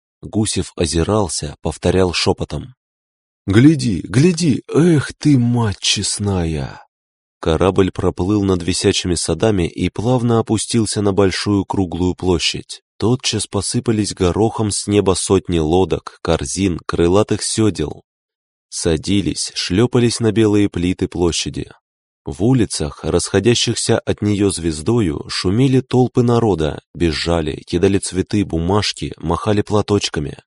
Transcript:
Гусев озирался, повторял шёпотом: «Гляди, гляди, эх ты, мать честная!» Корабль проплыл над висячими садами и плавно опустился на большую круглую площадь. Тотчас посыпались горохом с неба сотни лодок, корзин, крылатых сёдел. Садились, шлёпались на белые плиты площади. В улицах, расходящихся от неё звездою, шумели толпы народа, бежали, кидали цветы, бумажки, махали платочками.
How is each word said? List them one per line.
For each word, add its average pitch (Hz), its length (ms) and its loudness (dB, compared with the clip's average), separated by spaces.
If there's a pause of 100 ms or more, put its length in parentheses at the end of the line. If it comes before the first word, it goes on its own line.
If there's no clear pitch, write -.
(200)
Гусев 101 560 -4
озирался, 82 840 -2
повторял 90 500 0
шёпотом: - 640 -4 (720)
«Гляди, 123 560 4
гляди, 151 640 2
эх 156 460 2
ты, 147 240 2
мать 120 420 0
честная!» 87 1080 -4 (540)
Корабль 90 500 2
проплыл 95 540 -2
над 95 180 0
висячими 92 520 -2
садами 92 520 0
и - 220 -4
плавно 117 520 0
опустился 110 600 0
на 101 140 0
большую 98 500 2
круглую 90 500 -2
площадь. - 680 -4 (160)
Тотчас 113 480 -2
посыпались 107 680 -2
горохом 101 560 0
с - 160 -6
неба 98 280 2
сотни 90 440 0
лодок, 80 640 0
корзин, 82 640 -2
крылатых 95 560 2
сёдел. 87 600 -2 (640)
Садились, 85 880 -2
шлёпались 120 640 0
на 113 120 2
белые 104 360 4
плиты 90 400 -2
площади. - 640 -4 (520)
В 78 200 -4
улицах, 107 580 0
расходящихся 104 960 0
от - 240 -4
неё 101 280 2
звездою, 82 800 -2
шумели 127 520 2
толпы 127 420 2
народа, 110 600 2 (120)
бежали, 82 640 0 (100)
кидали 98 320 2
цветы, 92 460 -2
бумажки, 82 720 -2
махали 87 460 -2
платочками. 101 840 -2